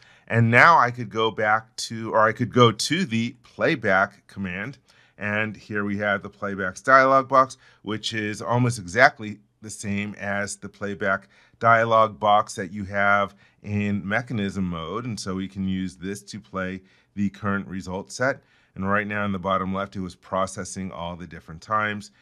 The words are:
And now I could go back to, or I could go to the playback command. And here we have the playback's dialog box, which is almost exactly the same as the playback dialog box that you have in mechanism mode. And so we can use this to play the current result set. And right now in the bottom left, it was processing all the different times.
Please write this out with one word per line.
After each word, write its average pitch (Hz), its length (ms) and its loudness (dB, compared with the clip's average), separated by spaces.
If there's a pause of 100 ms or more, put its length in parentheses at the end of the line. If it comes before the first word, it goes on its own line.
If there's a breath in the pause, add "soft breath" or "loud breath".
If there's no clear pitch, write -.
(260 soft breath)
And 113 240 2
now 147 280 10
I 123 120 4
could 120 200 -10
go 110 200 0
back 107 460 0
to, 110 360 -8
or 107 140 6
I 113 60 2
could 110 200 -4
go 120 200 8
to 165 320 -2
the 113 400 -4
playback 101 840 0
command. 98 520 -10 (380 soft breath)
And 104 400 -4
here 104 280 -6
we 101 120 -4
have 101 260 0
the 98 60 -14
playback's 98 540 -8
dialog 135 460 4
box, 131 280 2 (260 soft breath)
which 104 300 -8
is 107 300 -6
almost 120 360 0
exactly 104 600 2 (240)
the 110 80 -16
same 101 440 -6
as 101 420 -6
the - 120 -16
playback 101 600 -4 (300 soft breath)
dialog 113 640 4
box 104 360 4
that 95 160 -8
you 101 120 -8
have 101 500 2 (280 soft breath)
in 101 440 -2
mechanism 101 640 -4
mode. 87 380 -8
And 107 120 -8
so 95 160 -8
we 95 140 -6
can 95 180 -6
use 92 300 -4
this 98 280 -10
to - 140 -16
play 92 440 -10 (340 soft breath)
the 101 140 0
current 101 360 -4
result 92 460 -10
set. 131 300 -2 (340 soft breath)
And 95 120 -4
right 101 200 0
now 104 160 -2
in 101 80 -2
the 95 80 -4
bottom 95 340 0
left, 98 220 -6
it 101 40 -8
was 90 140 -8
processing 95 760 -6
all 85 240 -10
the 85 100 -14
different 80 360 -18
times. 107 600 -4